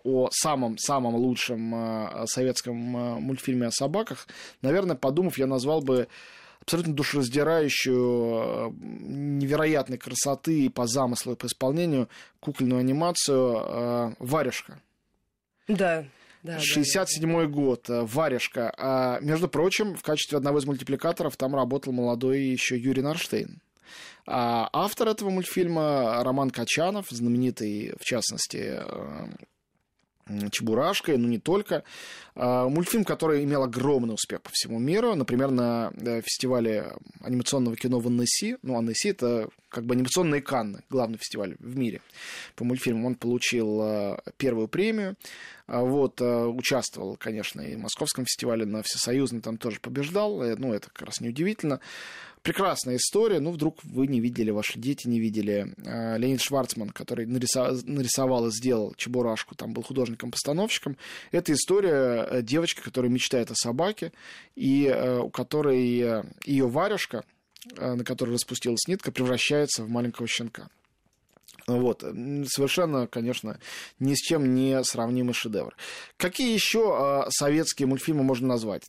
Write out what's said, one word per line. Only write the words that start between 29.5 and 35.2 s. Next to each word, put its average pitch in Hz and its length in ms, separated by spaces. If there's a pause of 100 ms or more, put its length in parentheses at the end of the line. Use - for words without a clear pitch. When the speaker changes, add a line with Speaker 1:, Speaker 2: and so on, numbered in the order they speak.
Speaker 1:
м, 104 220
Чебурашкой, 135 680
ну, 120 100
не 117 100
только. 180 460 (500)
А, 127 340
мультфильм, 175 380
который 151 380
имел 143 180
огромный 123 540
успех - 260
по - 100
всему - 280
миру. 208 340
Например, 135 380